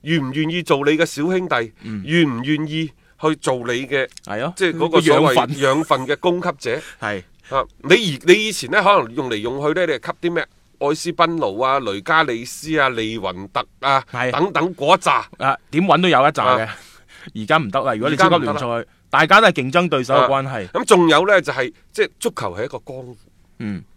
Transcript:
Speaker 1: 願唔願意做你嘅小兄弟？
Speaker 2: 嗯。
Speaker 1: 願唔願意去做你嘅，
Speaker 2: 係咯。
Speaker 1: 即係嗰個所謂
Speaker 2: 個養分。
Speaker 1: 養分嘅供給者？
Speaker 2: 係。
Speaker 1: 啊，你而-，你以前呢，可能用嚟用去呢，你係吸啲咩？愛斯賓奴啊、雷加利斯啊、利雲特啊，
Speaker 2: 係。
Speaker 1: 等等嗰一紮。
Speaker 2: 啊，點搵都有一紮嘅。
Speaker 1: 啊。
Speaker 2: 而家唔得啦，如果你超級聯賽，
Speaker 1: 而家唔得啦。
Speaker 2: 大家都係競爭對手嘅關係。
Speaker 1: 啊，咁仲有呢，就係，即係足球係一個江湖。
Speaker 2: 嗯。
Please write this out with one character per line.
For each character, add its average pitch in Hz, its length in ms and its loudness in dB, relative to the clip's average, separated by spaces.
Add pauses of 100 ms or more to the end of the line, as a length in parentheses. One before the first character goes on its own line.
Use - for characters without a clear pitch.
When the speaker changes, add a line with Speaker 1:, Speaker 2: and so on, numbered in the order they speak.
Speaker 1:
願 156 200 0
唔 131 100 -6
願 156 180 -4
意 175 120 -4
做 147 160 0
你 143 140 2
嘅 156 120 2
小 147 200 -6
兄 185 240 -2
弟？ 120 240 -2 (100)
Speaker 2:
嗯。 107 220 -10
Speaker 1:
願 165 240 2
唔 120 160 -6
願 151 240 -2
意 160 180 -6 (340)
去 156 200 0
做 131 180 -2
你 123 280 -4
嘅， 131 220 -4 (160)
Speaker 2:
係 104 160 -8
咯。 160 160 -6
Speaker 1:
即 190 100 -2
係 165 100 -2
嗰 165 120 -2
個 165 120 4
所 156 160 4
謂 165 40 4
Speaker 2:
個 147 120 4
養 - 20 2
分。 135 220 0
Speaker 1:
養 139 280 0
分 131 220 0
嘅 143 140 -2
供 180 200 0
給 180 160 -4
者？ 127 240 -4 (200)
Speaker 2:
係。 104 220 -6 (280)
Speaker 1:
啊， 135 140 -2 (180)
你 147 120 6
而-， 190 320 0
你 175 60 6 (160)
以 208 40 -4
前 - 180 -8
呢， 196 120 2
可 190 200 4
能 117 120 -8
用 131 160 -4
嚟 110 60 -2
用 120 240 -4
去 151 180 0
呢， 180 80 0
你 156 80 -2
係 117 120 -10
吸 170 220 -6
啲 175 40 -2
咩？ 165 140 -4 (340)
愛 143 140 0
斯 170 180 -6
賓 165 140 2
奴 139 340 -4
啊、 131 200 0
雷 104 220 -6
加 160 220 2
利 120 200 -6
斯 156 340 -6
啊、 135 120 2
利 113 280 -6
雲 95 340 -8
特 123 120 -4 (160)
啊， 135 300 0
Speaker 2:
係。 127 200 -4
Speaker 1:
等 156 220 -2
等 165 220 -2
嗰 151 220 2
一 185 40 -4
紮。 131 240 0 (140)
Speaker 2:
啊， 135 180 -2 (140)
點 165 140 0
搵 170 180 4
都 185 60 2
有 143 100 4
一 135 60 6
紮 147 80 4
嘅。 120 340 0
Speaker 1:
啊。 - 100 -14 (580)
Speaker 2:
而 110 120 -8
家 156 100 4
唔 135 140 0
得 131 100 0
啦， 123 140 -2
如 107 60 -6
果 135 100 0
你 147 60 -2
超 185 120 4
級 170 80 4
聯 147 220 -2
賽， 131 80 -6
Speaker 1:
而 - 0 -
家 - 0 -
唔 - 20 -4
得 117 120 -4
啦。 - 40 -10 (240)
Speaker 2:
大 151 180 4
家 196 140 8
都 226 60 6
係 180 60 6
競 135 200 -4
爭 175 160 4
對 135 160 0
手 131 100 0
嘅 127 140 6
關 135 180 0
係。 117 200 -8
Speaker 1:
啊， - 80 -18
咁 240 100 -2
仲 180 240 6
有 160 180 6
呢， 196 140 6
就 147 120 -6
係， 127 200 -4 (200)
即 214 100 -2
係 185 60 0 (100)
足 - 120 -4
球 95 260 -8
係 110 80 -4
一 143 40 -8
個 127 160 -12
江 131 120 -14
湖。 123 200 -16 (440)
Speaker 2:
嗯。 104 240 -8 (120)